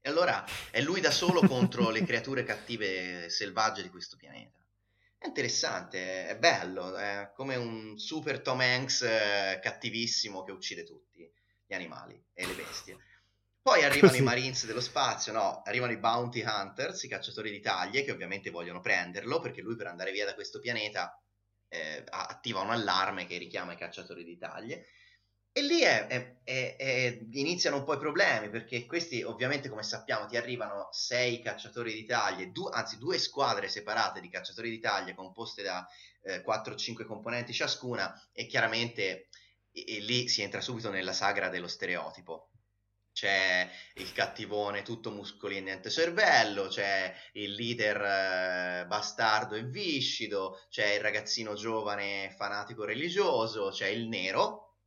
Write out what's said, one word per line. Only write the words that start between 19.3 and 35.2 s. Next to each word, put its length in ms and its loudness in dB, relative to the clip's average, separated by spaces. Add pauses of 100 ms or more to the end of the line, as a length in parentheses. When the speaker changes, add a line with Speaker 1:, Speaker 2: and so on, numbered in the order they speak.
Speaker 1:
perché 200 -8
lui 160 -6
per 120 -8
andare 240 -6
via 120 -2
da 100 -4
questo 260 -10
pianeta, 600 -4 (480)
eh, 400 -8
a-, 220 -6
attiva 300 -4
un 100 -2
allarme 560 2
che 100 -8
richiama 380 -8
i 20 -16
cacciatori 480 -12
di 140 -14
taglie. 480 -10 (680)
E 100 2
lì 200 4
è, 240 8
è, 380 -4
è, 340 -2
è, 420 2 (120)
iniziano 440 2
un 80 -2
po' 100 2
i 40 -2
problemi, 500 2
perché 380 -6
questi 360 -2
ovviamente, 460 -2
come 140 -8
sappiamo, 440 -4
ti 120 -4
arrivano 540 -4
sei 500 0
cacciatori 500 -6
di 140 -8
taglie, 460 0
du-, 200 -6
anzi 240 -4
due 220 -2
squadre 500 0
separate 540 0
di 80 -14
cacciatori 400 -8
di 100 -6
taglie 340 -2
composte 480 -10